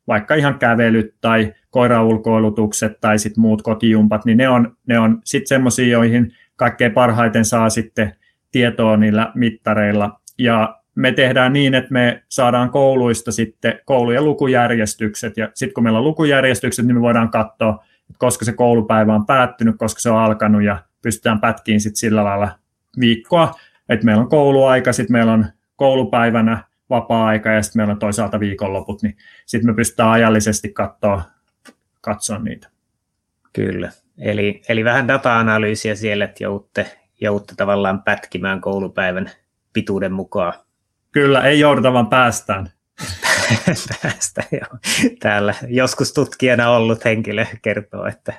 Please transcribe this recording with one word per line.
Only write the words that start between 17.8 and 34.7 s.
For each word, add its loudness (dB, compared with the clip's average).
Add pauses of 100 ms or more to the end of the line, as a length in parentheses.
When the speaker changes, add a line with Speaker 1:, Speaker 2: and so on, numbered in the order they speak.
Speaker 1:
että -20
koska -2
se -2
koulupäivä 2
on 0
päättynyt, 0
koska -6
se -2
on 2
alkanut, 2
ja 0 (240)
pystytään -2
pätkiin 0
sit -6
sillä 0
lailla -2 (480)
viikkoa, 0 (380)
että 0
meillä 4
on -2
kouluaika, 2
sit -4
meillä 2
on 2 (300)
koulupäivänä 0 (260)
vapaa-aika, 0
ja 2
sit -6
meillä 0
on -4
toisaalta -4
viikonloput, -6
niin -4 (280)
sit -4
me 2
pystytään 0
ajallisesti 2
katsoa, -4 (800)
katsoa -8
niitä. -10 (840)
Speaker 2:
Kyllä. -6 (260)
Eli, -4
eli -2